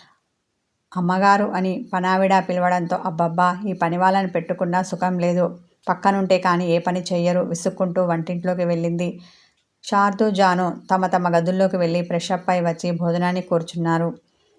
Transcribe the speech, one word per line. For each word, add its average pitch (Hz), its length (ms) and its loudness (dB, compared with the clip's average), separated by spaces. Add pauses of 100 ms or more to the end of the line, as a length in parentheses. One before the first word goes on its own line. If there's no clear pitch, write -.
(920)
"అమ్మగారు" 185 600 2
అని 185 220 -2 (140)
పనావిడ 190 520 2
పిలవడంతో, 180 680 0
"అబ్బబ్బా, 170 440 0 (180)
ఈ 185 60 -2
పని 170 240 -2
వాళ్ళని 190 320 2
పెట్టుకున్నా 175 520 -2
సుఖం 185 380 -2
లేదు, 175 260 2 (420)
పక్కనుంటే 190 520 2
కానీ 180 280 0
ఏ 170 120 2
పని 180 220 -2
చెయ్యరు," 175 420 0
విసుక్కుంటూ 180 640 -2
వంటింట్లోకి 175 600 -2
వెళ్ళింది. 170 440 -2 (760)
శారదు, 202 460 2
జాను 185 380 2 (180)
తమ 185 220 2
తమ 180 220 0
గదుల్లోకి 185 480 2
వెళ్ళి 170 260 0
ఫ్రెష్ 175 280 -4
అప్ 180 180 -4
అయి 180 120 2
వచ్చి 170 300 -2
భోజనానికి 175 560 -2
కూర్చున్నారు. 165 640 -2 (500)